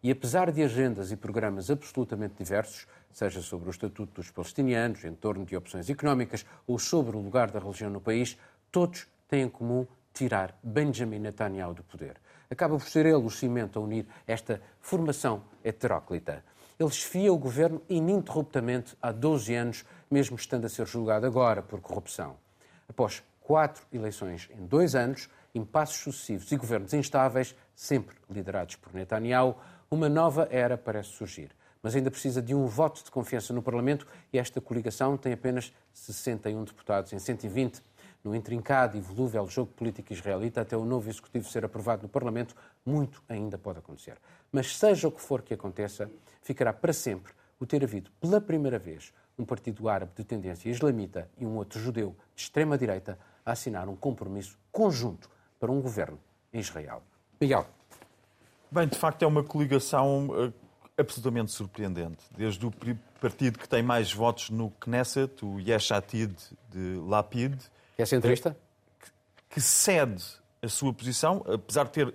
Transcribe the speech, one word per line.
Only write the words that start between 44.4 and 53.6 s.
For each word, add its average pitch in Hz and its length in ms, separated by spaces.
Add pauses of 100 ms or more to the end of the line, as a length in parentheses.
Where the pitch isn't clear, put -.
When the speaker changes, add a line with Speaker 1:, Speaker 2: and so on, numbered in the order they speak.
Speaker 1:
Mas - 280
seja 170 320
o - 20
que - 80
for 127 220
que - 140
aconteça, 101 540 (320)
ficará - 300
para 165 220
sempre 101 400 (260)
o 127 60
ter 139 180
havido, 107 260 (120)
pela 190 180
primeira 151 400
vez, 82 320 (260)
um 120 60
partido 110 460
árabe 95 260
de 110 80
tendência 95 460
islamita 117 580 (100)
e 127 80
um 110 120
outro 107 240
judeu 110 340 (180)
de - 100
extrema-direita 123 760 (260)
a 117 60
assinar 98 380